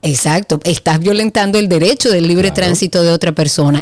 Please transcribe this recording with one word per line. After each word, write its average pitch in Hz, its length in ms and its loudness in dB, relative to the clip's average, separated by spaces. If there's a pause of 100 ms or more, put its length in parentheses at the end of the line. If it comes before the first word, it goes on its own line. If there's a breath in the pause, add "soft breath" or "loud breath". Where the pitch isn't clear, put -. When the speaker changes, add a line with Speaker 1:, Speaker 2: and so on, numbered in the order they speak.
Speaker 1:
Exacto, 151 600 -2
estás 160 360 -2
violentando 208 600 0
el 208 80 0
derecho 185 420 0
del 175 200 2
libre 185 240 2
Speaker 2:
Claro. 185 140 0
Speaker 1:
tránsito 180 360 0
de 170 80 4
otra 165 220 0
persona. 185 480 2